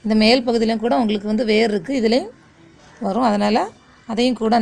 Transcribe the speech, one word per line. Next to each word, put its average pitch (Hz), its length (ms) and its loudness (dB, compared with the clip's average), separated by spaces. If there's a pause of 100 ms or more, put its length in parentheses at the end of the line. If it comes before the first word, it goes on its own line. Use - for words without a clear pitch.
இந்த 220 200 0
மேல் 240 260 4
பகுதியிலும் 226 340 -2
கூட 247 180 0
உங்களுக்கு 208 300 -2
வந்து 220 200 -2
வேர் 220 200 2
இருக்கு, 208 300 -4
இதுலேயும் 262 280 0 (760)
வரும். 226 240 -2
அதனால 208 360 0 (460)
அதையும் 240 320 0
கூட 226 160 2